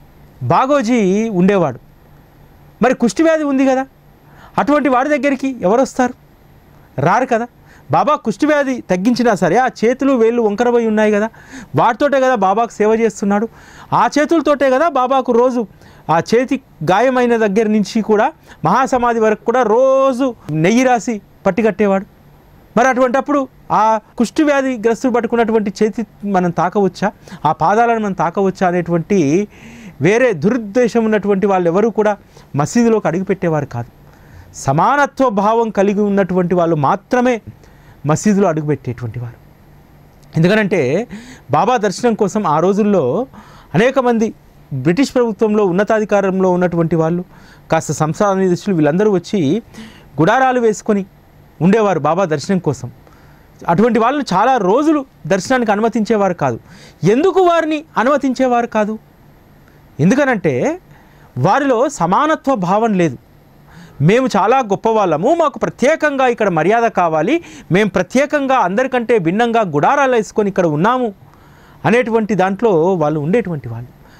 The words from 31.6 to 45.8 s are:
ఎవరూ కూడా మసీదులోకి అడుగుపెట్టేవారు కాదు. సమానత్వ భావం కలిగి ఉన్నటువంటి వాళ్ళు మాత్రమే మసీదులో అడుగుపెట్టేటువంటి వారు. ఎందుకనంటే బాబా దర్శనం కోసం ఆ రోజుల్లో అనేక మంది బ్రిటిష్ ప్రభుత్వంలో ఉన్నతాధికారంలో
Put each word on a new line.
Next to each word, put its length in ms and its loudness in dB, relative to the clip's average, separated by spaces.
ఎవరూ 200 2
కూడా 260 0
మసీదులోకి 520 0
అడుగుపెట్టేవారు 580 -2
కాదు. 240 -10
సమానత్వ 720 0
భావం 420 0
కలిగి 300 0
ఉన్నటువంటి 540 0
వాళ్ళు 220 2
మాత్రమే 640 0
మసీదులో 420 2
అడుగుపెట్టేటువంటి 680 -6
వారు. 180 -12
ఎందుకనంటే 720 0
బాబా 260 2
దర్శనం 380 -2
కోసం 320 -2
ఆ 120 0
రోజుల్లో 680 0
అనేక 240 2
మంది 360 0
బ్రిటిష్ 400 0
ప్రభుత్వంలో 500 0
ఉన్నతాధికారంలో 840 0